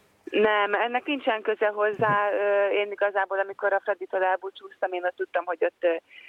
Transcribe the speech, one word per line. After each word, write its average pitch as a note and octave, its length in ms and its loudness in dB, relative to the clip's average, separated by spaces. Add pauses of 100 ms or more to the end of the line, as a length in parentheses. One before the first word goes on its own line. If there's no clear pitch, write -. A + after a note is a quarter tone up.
(240)
Nem, G#3 500 2
ennek A#3+ 320 0
nincsen B3+ 360 -2
köze G#3+ 260 0
hozzá. G#3 640 2
Ö, G3+ 340 2
én G#3 240 0
igazából, G3 480 0
amikor G3 340 -2
a G3 100 2
Fraditól G3 400 -2
elbúcsúztam, F#3 720 -4
én F3 120 -4
ott F3+ 100 -2
tudtam, F3+ 300 -4
hogy F3 200 -2
ott, - 180 -4
ö, E3+ 120 2 (340)